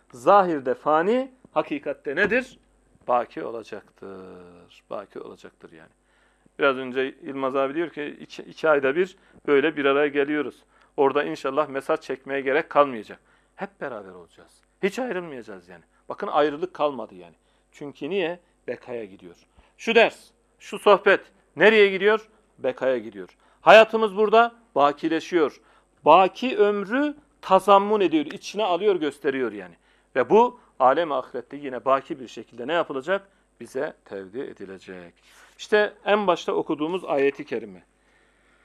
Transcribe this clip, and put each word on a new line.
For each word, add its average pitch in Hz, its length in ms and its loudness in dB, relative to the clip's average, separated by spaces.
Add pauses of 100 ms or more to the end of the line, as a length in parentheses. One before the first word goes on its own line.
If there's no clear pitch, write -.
(120)
Zahirde 147 600 2
fani, 202 580 0 (200)
hakikatte 147 640 -6
nedir? 208 420 -2 (500)
Baki 123 360 -4
olacaktır. 92 1500 -18
Baki 101 300 -12
olacaktır - 520 -20
yani. 80 180 -20 (680)
Biraz 139 180 2
önce 131 460 -6
Yılmaz 135 340 -6
abi 135 180 -2
diyor 160 160 -6
ki, 147 300 -12
"İki, - 220 -18
iki 160 260 -4
ayda 143 280 2
bir 185 200 -4 (300)
böyle 147 300 2
bir 143 80 -2
araya 143 240 2
geliyoruz. 143 540 -4 (340)
Orada 143 280 2
inşallah 147 440 -4
mesaj 139 320 -4
çekmeye 135 400 -8
gerek 135 300 -2
kalmayacak." 123 500 0 (360)
Hep - 240 -14
beraber 107 300 -12
olacağız. - 500 -20 (220)
Hiç 196 160 -4
ayrılmayacağız 143 680 -10
yani. 87 160 -20 (240)
Bakın 160 180 -10
ayrılık 156 480 -2
kalmadı 135 400 -6
yani. 85 200 -20 (380)
Çünkü 143 380 -14
niye? 175 300 -4 (280)
Bekaya 120 360 -12
gidiyor. 92 320 -20 (420)
Şu 233 160 -4
ders, 214 360 2 (280)
şu - 200 -14
sohbet 196 420 6 (360)
nereye 202 320 6
gidiyor? 202 400 0 (300)
Bekaya 127 400 -2
gidiyor. 101 380 -14 (240)
Hayatımız 220 560 6
burada 220 380 2 (200)
bakileşiyor. 156 840 0 (440)
Baki 185 540 4
ömrü 208 580 -2 (240)
tazammun 202 600 4
ediyor, 156 260 0
içine 196 380 -8
alıyor, 185 320 0
gösteriyor 139 560 -4
yani. 90 220 -16 (420)
Ve 123 140 0
bu 233 300 4 (200)
alem 143 320 2
ahirette 131 440 -8
yine 127 280 -12
baki 135 360 -2
bir 113 80 -16
şekilde 120 380 -16
ne 151 60 -6
yapılacak? 165 560 -4 (320)
Bize 143 340 -8 (100)
tevdi 98 360 -14
edilecek. 92 760 -16 (440)
İşte 208 360 0 (100)
en 208 220 2
başta 180 260 0
okuduğumuz 165 520 -4
ayeti 139 400 -2
kerime. 104 400 -12 (800)